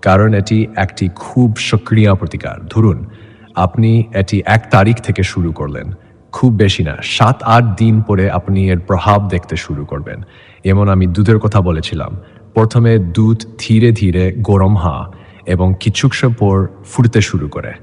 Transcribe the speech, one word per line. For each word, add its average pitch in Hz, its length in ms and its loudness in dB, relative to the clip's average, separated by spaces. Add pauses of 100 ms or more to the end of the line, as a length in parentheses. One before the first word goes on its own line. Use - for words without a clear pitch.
কারণ 101 320 4
এটি 107 420 0
একটি 95 400 -4
খুব 120 400 0
সক্রিয় 107 600 2
প্রতিকার। - 500 -8
ধরুন, 107 400 0 (500)
আপনি 113 480 2 (100)
এটি 98 320 -2
এক 110 260 0
তারিখ 107 240 4
থেকে 98 280 -4
শুরু 85 280 -2
করলেন, 71 400 -8 (400)
খুব 127 220 2
বেশি 98 300 0
না, 73 180 -6
সাত - 420 -2
আট 117 200 2 (140)
দিন 110 240 2
পরে 101 300 0
আপনি 95 380 -2
এর 90 100 0
প্রভাব 101 480 0
দেখতে 90 280 -6
শুরু 73 300 -8
করবেন। 73 360 -10 (440)
যেমন 98 240 2
আমি 95 180 2
দুধের 104 320 2
কথা 104 220 0
বলেছিলাম, 85 560 -4 (360)
প্রথমে 113 440 2
দুধ 110 480 0 (120)
ধীরে 113 340 2
ধীরে 92 460 0
গরম 98 400 2
হয় 82 340 -4 (340)
এবং 92 340 0
কিছুক্ষণ 123 540 0
পর 98 340 2 (180)
ফুটতে 117 360 2
শুরু 76 260 -2
করে। - 360 -12